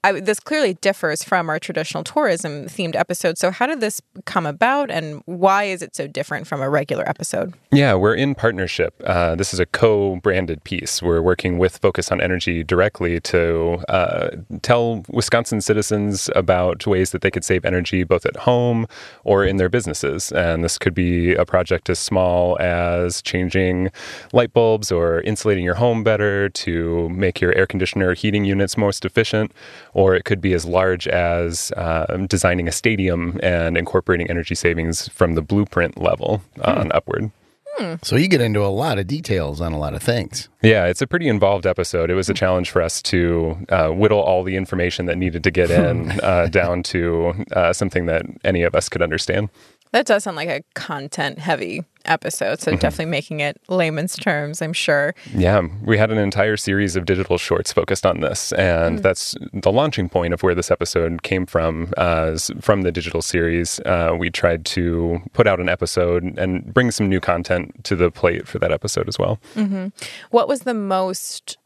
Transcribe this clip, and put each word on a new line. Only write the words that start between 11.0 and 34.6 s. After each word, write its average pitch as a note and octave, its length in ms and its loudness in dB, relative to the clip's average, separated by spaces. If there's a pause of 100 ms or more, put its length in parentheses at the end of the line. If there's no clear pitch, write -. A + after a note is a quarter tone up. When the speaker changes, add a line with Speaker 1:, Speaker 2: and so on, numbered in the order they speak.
Speaker 2:
We're E2+ 200 2
working F2+ 360 2
with F#2 220 0
Focus - 340 0
on - 80 0
Energy F2 420 -2
directly F2 560 0
to, E2+ 720 0
uh, E2 400 0 (320)
tell A#2+ 480 0
Wisconsin A#2 500 0
citizens G#2 720 0
about F2+ 540 2
ways F#2 240 2
that F#2 100 -4
they G2 80 2
could F#2 140 -4
save F#2 220 0
energy F2+ 400 0
both F2 200 2
at - 120 -2
home A#2+ 500 2 (380)
or G2 180 4
in G2 140 2
their F#2 100 4
businesses. D#2 640 -2
And E2 320 0
this - 140 -2
could F#2 160 0
be F2 400 2
a F2+ 120 2
project F2+ 440 0
as F2 100 0
small F2+ 640 2
as F2 600 0
changing F2+ 680 0 (400)
light A#2+ 220 2
bulbs A2 400 4
or E2+ 300 2
insulating G2 420 0
your F2 100 0
home A2+ 300 2
better G2+ 420 2
to E2+ 640 -2
make F2+ 320 0
your F2+ 160 4
air F#2+ 100 2
conditioner F#2 460 0
heating G#2 320 0
units G2 320 0
most G2+ 260 0
efficient, G#2+ 480 0 (420)
or F#2+ 220 6
it F2 80 0
could G2+ 160 -2
be F#2 140 2
as E2 120 0
large F2+ 420 0
as, E2+ 680 0
uh, E2 300 -2 (220)
designing F2+ 400 0
a E2 40 -2
stadium F2+ 680 -2
and E2+ 340 0
incorporating E2+ 540 0
energy E2+ 240 -4
savings E2 560 -2